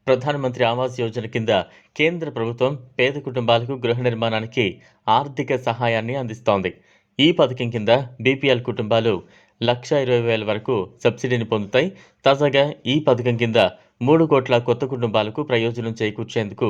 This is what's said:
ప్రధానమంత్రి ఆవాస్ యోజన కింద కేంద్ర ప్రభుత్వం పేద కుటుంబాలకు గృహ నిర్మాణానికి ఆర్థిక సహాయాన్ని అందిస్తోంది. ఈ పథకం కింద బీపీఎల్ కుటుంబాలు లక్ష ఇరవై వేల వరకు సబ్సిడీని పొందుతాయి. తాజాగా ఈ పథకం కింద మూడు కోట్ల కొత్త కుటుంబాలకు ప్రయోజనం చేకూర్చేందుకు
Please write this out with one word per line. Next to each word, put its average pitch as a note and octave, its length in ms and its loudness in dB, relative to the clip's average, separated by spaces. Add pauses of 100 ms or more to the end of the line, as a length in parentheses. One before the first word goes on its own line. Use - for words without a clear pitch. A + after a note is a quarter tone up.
ప్రధానమంత్రి C3 580 0
ఆవాస్ B2 340 -2
యోజన A2+ 260 -6
కింద A2+ 280 -2 (420)
కేంద్ర D#3+ 340 0
ప్రభుత్వం A#2+ 440 -2 (260)
పేద C3+ 160 2 (100)
కుటుంబాలకు A#2+ 480 0
గృహ A#2+ 280 -2
నిర్మాణానికి A2+ 640 -2 (420)
ఆర్థిక C3 480 0 (120)
సహాయాన్ని A#2 480 -2
అందిస్తోంది. G#2 560 0 (480)
ఈ C#3+ 120 6
పథకం B2+ 380 0
కింద A2 220 0 (300)
బీపీఎల్ C3 480 2
కుటుంబాలు A2+ 440 0 (480)
లక్ష B2 320 0
ఇరవై B2+ 340 2
వేల A2 180 0
వరకు G#2+ 300 -2 (260)
సబ్సిడీని A#2+ 440 0
పొందుతాయి. A2+ 420 0 (360)
తాజాగా C#3 400 4 (220)
ఈ B2+ 140 0
పథకం B2 380 2
కింద A2+ 220 2 (420)
మూడు D#3 240 4
కోట్ల C3 300 2 (120)
కొత్త A#2+ 180 0
కుటుంబాలకు A2+ 580 -2
ప్రయోజనం A#2 540 -2
చేకూర్చేందుకు G#2+ 720 -4